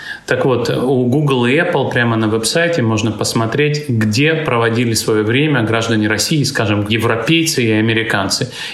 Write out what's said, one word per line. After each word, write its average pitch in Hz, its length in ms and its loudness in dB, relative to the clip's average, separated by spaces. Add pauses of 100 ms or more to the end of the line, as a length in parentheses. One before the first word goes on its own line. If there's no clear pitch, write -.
(280)
Так - 180 0
вот, 123 240 2
у 123 380 0
Google 131 400 2
и 131 80 2
Apple 160 360 0
прямо 117 240 0
на 110 120 0
веб-сайте 120 560 0
можно 110 280 0
посмотреть, 143 760 -2
где 120 460 2
проводили 117 580 0
свое 110 300 0
время 127 400 2
граждане 110 440 0
России, 120 360 0
скажем, 104 440 0
европейцы 117 760 0
и 110 80 2
американцы. 110 800 0 (220)